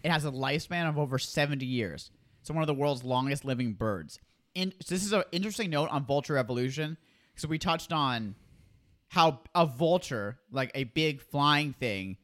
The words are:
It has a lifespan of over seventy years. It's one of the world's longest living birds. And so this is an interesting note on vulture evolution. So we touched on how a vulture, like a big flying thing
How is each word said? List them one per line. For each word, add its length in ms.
It 60
has 160
a 60
lifespan 580
of 80
over 220
seventy 480
years. 420
It's 80
one 140
of 40
the 60
world's 300
longest 420
living 280
birds. 460
And 260
so 140
this 100
is 80
an 180
interesting 380
note 220
on 140
vulture 320
evolution. 600
So 120
we 120
touched 340
on 400
how 320
a 140
vulture, 720
like 220
a 120
big 360
flying 520
thing 500